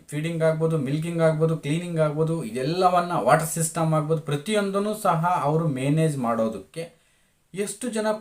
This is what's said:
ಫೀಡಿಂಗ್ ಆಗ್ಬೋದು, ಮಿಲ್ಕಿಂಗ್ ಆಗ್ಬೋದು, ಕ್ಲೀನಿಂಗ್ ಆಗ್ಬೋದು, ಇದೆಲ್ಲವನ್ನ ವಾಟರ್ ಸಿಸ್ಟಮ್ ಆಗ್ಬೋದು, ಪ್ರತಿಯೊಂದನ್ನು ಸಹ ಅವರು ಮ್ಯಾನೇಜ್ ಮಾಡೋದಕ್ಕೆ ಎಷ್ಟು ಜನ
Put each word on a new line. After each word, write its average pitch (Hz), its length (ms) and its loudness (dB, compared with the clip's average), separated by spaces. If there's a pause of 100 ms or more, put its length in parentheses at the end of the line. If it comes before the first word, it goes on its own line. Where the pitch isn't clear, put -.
ಫೀಡಿಂಗ್ 160 360 -4
ಆಗ್ಬೋದು, 160 340 2
ಮಿಲ್ಕಿಂಗ್ 156 440 -2
ಆಗ್ಬೋದು, 160 360 2
ಕ್ಲೀನಿಂಗ್ 165 420 -2
ಆಗ್ಬೋದು, 156 440 0
ಇದೆಲ್ಲವನ್ನ 175 680 0
ವಾಟರ್ 156 360 2
ಸಿಸ್ಟಮ್ 160 460 0
ಆಗ್ಬೋದು, 156 280 0
ಪ್ರತಿಯೊಂದನ್ನು 202 760 -2
ಸಹ 175 460 2
ಅವರು 160 240 2
ಮ್ಯಾನೇಜ್ 143 500 2
ಮಾಡೋದಕ್ಕೆ 113 760 -2 (600)
ಎಷ್ಟು 202 360 -6
ಜನ 214 180 -2 (140)